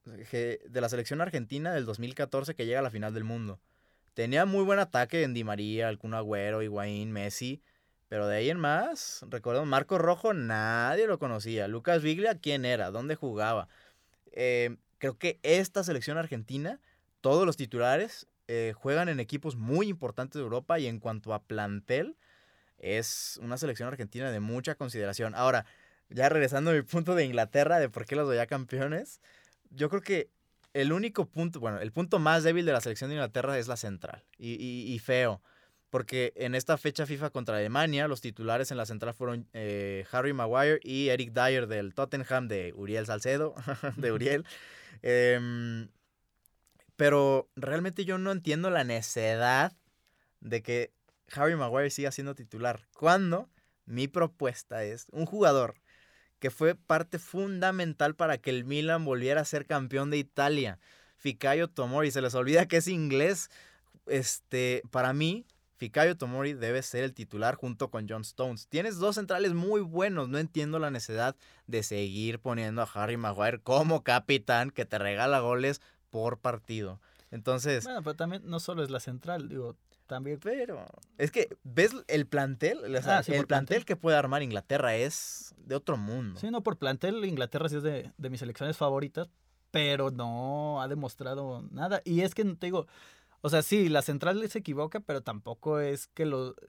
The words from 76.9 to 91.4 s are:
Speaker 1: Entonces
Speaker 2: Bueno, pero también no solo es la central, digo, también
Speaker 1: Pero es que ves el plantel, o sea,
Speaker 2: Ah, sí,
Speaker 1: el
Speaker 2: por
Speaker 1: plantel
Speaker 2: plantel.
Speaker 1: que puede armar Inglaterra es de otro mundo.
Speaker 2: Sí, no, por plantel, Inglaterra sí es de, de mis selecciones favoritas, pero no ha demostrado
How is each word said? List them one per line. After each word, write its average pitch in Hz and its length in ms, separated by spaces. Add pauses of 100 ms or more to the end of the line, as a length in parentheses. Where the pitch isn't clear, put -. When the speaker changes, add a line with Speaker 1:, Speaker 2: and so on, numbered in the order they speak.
Speaker 1:
Entonces 127 540
Speaker 2:
Bueno, 247 180
pero 151 140
también 170 300
no 170 120
solo 170 240
es 135 80
la 131 100
central, 151 480
digo, 127 280 (300)
también 139 340
Speaker 1:
Pero 214 440 (320)
es 151 140
que - 180 (140)
ves 165 300 (160)
el 147 180
plantel, 139 680
o 127 80
sea, 190 160
Speaker 2:
Ah, 143 40
sí, - 100
Speaker 1:
el 143 60
Speaker 2:
por 143 80
Speaker 1:
plantel 135 220
Speaker 2:
plantel. 226 180
Speaker 1:
que 185 100
puede 165 220
armar 143 240
Inglaterra 123 540
es - 600
de - 180
otro 139 220
mundo. 107 420
Speaker 2:
Sí, 214 120
no, 233 120
por 202 140
plantel, 180 480
Inglaterra 151 460
sí 147 60
es 143 60
de, 147 360
de 131 100
mis 127 120
selecciones 139 360
favoritas, 143 540 (400)
pero 143 400
no 131 720
ha 131 60
demostrado 135 800